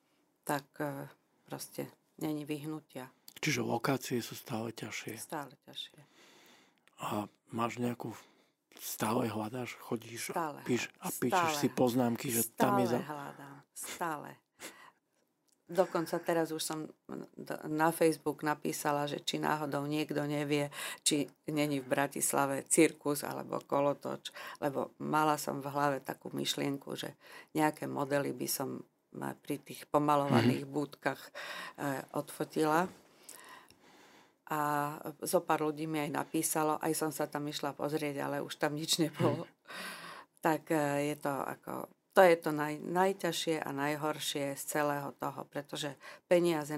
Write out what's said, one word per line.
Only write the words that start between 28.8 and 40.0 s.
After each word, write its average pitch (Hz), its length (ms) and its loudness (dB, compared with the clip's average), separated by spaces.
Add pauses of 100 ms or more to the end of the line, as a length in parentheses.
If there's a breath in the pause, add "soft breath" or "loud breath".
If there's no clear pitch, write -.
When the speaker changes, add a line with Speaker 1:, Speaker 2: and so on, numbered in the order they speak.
Speaker 1:
ma - 220 -6
pri - 240 -8
tých - 320 -16
pomalovaných 143 760 4
Speaker 2:
Mhm. 135 80 -12
Speaker 1:
budkach, 139 500 -2 (520 loud breath)
e, 139 240 -2 (160)
odfotila. 156 720 2 (1600 loud breath)
A 156 140 -2 (640)
zo 170 160 4
pár 156 240 2
ľudí 156 240 -2
mi 156 80 0
aj 147 160 -2
napísalo, 156 640 0
aj 160 160 0
som 156 160 -2
sa 151 160 -2
tam 147 240 -4
išla 143 240 -4
pozrieť, 147 480 -2
ale 139 160 -2
už 139 160 -6
tam 147 240 0
nič 160 240 2
nebolo. 151 400 2
Speaker 2:
Mhm. - 80 -14 (880 loud breath)